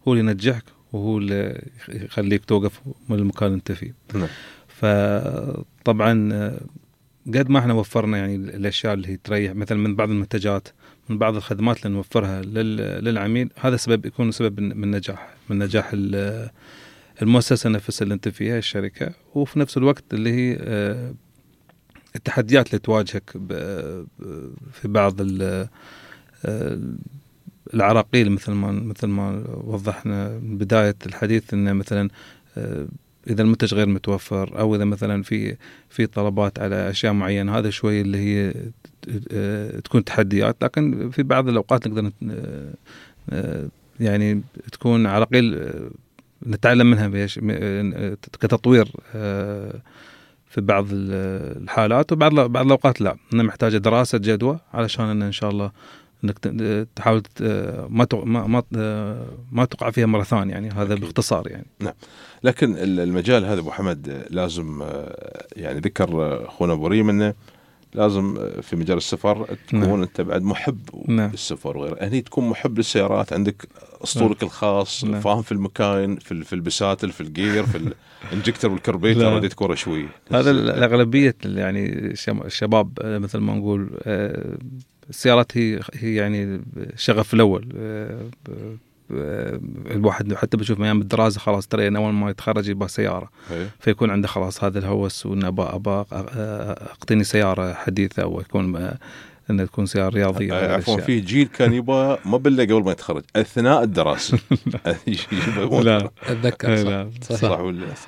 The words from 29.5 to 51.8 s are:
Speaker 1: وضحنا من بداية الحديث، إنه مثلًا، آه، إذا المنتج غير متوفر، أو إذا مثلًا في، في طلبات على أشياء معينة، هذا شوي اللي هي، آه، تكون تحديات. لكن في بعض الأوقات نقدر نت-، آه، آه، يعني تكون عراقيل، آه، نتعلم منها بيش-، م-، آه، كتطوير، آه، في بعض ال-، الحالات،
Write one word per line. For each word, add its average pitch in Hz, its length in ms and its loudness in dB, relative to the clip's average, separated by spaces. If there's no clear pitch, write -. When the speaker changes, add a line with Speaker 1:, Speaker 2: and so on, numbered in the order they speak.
Speaker 1:
وضحنا 104 640 -4
من 110 200 -8
بداية 104 380 4
الحديث، 107 480 -2
إنه 101 180 2
مثلًا، 98 360 0
آه، 107 300 -6
إذا 107 120 2
المنتج 110 320 4
غير 104 120 4
متوفر، 98 720 -2
أو 107 160 2
إذا 104 100 0
مثلًا 104 380 -2
في، 107 340 -4
في 113 160 0
طلبات 101 520 0
على 98 320 -2
أشياء 104 220 0
معينة، 101 460 0
هذا 107 120 0
شوي 104 300 0
اللي 98 180 0
هي، 101 360 0
آه، 104 480 -4
تكون 117 240 2
تحديات. 107 580 2
لكن 127 480 0
في 139 120 -2
بعض 131 260 2
الأوقات 117 400 2
نقدر 110 140 -2
نت-، 104 100 -2
آه، 71 440 -10
آه، 71 380 -4
يعني 104 420 2
تكون 117 340 4
عراقيل، 110 480 4
آه، - 360 -8
نتعلم 120 440 6
منها 107 180 4
بيش-، 101 300 -4
م-، 107 120 -2
آه، 101 640 -4
كتطوير، 117 600 4
آه، 104 640 -6
في - 120 -4
بعض 101 320 2
ال-، 95 680 -4
الحالات، 113 500 2